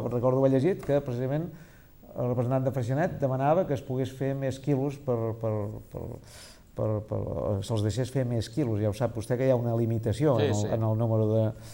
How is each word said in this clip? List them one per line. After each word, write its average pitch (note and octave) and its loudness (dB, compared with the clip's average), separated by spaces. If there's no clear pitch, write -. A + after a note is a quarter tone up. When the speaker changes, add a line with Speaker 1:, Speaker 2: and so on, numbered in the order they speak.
Speaker 1:
recordo B2+ 2
ben C3+ 6
llegit C3+ 2
que C#3+ 2
precisament C3 -2
el - -2
representant B2+ 0
de C3+ 0
Freixenet C3+ 0
demanava C#3 2
que D3 -2
es C3 -2
pogués C3 -4
fer C3+ -2
més C3+ -2
quilos C#3 0
per, B2+ 0
per, A2+ -2
per, - -10
per, A2 0
per, G#2+ -2
se'ls A2+ 0
deixés A2 -2
fer C3 0
més A#2 -2
quilos. A2+ 0
Ja G#2+ 2
ho F#2+ -4
sap A#2 0
vostè A#2 -2
que C3 2
hi C3 6
ha - 4
una A#2+ 0
limitació A#2 2
Speaker 2:
Sí, - 4
Speaker 1:
en C3 4
el, G#2 2
Speaker 2:
sí. G#2 2
Speaker 1:
en A2 2
el A2 2
número A2 2
de, A2 4